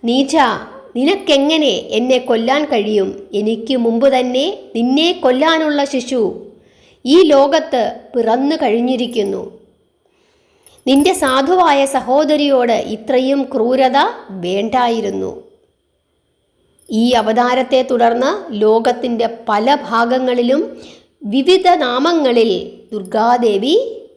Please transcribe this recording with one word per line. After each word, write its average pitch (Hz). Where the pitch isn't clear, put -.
"നീച, 269
നിനക്കെങ്ങനെ 302
എന്നെ 233
കൊല്ലാൻ 247
കഴിയും? 208
എനിക്ക് 220
മുമ്പ് 247
തന്നെ 254
നിന്നെ 269
കൊല്ലാനുള്ള 294
ശിശു 247
ഈ 311
ലോകത്ത് 285
പിറന്നു 254
കഴിഞ്ഞിരിക്കുന്നു. 233
നിന്റെ 277
സാധുവായ 285
സഹോദരിയോട് 269
ഇത്രയും 262
ക്രൂരത 254
വേണ്ടായിരുന്നു." 196
ഈ 233
അവതാരത്തെ 247
തുടർന്ന് 254
ലോകത്തിൻ്റെ 226
പല 226
ഭാഗങ്ങളിലും 247
വിവിധ 359
നാമങ്ങളിൽ 254
ദുർഗാദേവി 233